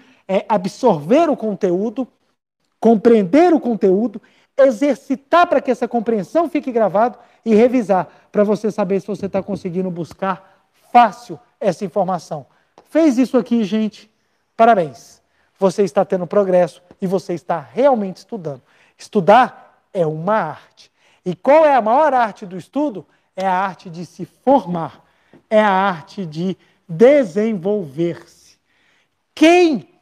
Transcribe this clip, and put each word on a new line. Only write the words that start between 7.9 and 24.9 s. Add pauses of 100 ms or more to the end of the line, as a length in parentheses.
pra
você
saber
se
você
tá
conseguindo
buscar (240)
fácil (220)
essa
informação. (440)
Fez
isso
aqui,
gente? (460)
Parabéns! (360)
Você
está
tendo
progresso (180)
e
você
está
realmente
estudando. (380)
Estudar (120)
é
uma
arte. (340)
E
qual
é
a
maior
arte
do
estudo? (280)
É
a
arte
de
se
formar. (440)